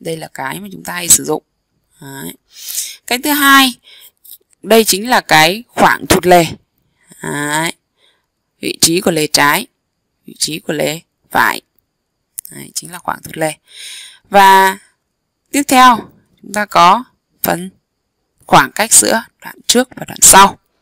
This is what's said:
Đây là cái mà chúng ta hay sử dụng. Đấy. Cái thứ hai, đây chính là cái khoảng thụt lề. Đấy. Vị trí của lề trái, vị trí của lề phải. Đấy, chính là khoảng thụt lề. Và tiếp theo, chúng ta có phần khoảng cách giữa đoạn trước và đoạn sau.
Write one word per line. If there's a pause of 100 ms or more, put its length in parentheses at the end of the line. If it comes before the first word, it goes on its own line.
Đây
là
cái
mà
chúng
ta
hay
sử
dụng. (580)
Đấy. (720)
Cái
thứ
hai, (920)
đây
chính
là
cái
khoảng
thụt
lề. (760)
Đấy. (880)
Vị
trí
của
lề
trái, (600)
vị
trí
của
lề (300)
phải. (880)
Đấy,
chính
là
khoảng
thụt
lề. (800)
Và (720)
tiếp
theo, (320)
chúng
ta
có (380)
phần (760)
khoảng
cách
giữa (200)
đoạn (100)
trước
và
đoạn
sau. (240)